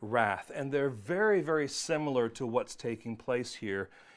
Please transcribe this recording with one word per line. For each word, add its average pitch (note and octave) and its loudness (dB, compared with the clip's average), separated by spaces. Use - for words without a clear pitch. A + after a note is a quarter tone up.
wrath, G#2+ 2
and C#3 -4
they're C#3 2
very, F3+ 2
very D3+ 0
similar C#3+ 0
to C3 -8
what's A2+ -2
taking A#2 -6
place B2 -2
here G2 -4